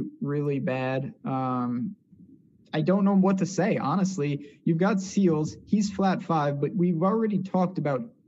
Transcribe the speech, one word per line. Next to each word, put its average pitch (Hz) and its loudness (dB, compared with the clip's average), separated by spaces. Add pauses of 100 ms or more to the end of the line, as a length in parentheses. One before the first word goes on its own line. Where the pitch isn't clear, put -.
(220)
really 143 -2
bad. 131 -2 (120)
Um, 127 -4 (800)
I 156 0
don't 190 4
know 202 4
what 190 4
to 190 0
say, 175 0
honestly. 147 -2
You've 165 2
got 196 2
Seals. 165 2 (100)
He's 202 0
flat 190 0
five, 147 0
but 147 -2
we've 175 2
already 214 0
talked 185 -2
about 143 -2 (260)